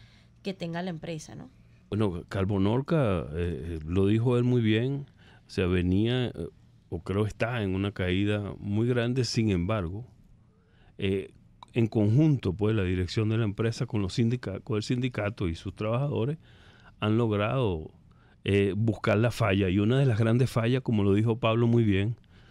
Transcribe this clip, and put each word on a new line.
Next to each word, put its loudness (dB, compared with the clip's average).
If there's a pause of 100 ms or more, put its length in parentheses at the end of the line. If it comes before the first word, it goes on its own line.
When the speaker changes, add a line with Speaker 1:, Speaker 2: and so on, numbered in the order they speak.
(420)
Speaker 1:
que -6
tenga -8
la -6
empresa, -10
¿no? -16 (400)
Speaker 2:
Bueno, -2
Calvo 0
Norca, 2
eh, -4
lo 2
dijo 2
él 2
muy 2
bien, 2 (420)
o -20
sea, 0
venía... 2
Eh, -8 (440)
o -10
creo 0
está -4
en -2
una -2
caída -2
muy -2
grande, 0
sin 0
embargo, -2 (960)
eh, -4 (420)
en 2
conjunto, 2
pues, 0
la 0
dirección 0
de 0
la 0
empresa -2
con -2
los -4
sindica-, -2
con -4
el -2
sindicato -4
y -2
sus -12
trabajadores -2 (600)
han 0
logrado, 0 (500)
eh, 4
buscar 0
la 2
falla, 2
y 2
una 2
de 4
las 0
grandes 2
fallas, 0
como 0
lo 4
dijo 2
Pablo 2
muy 4
bien, 0 (340)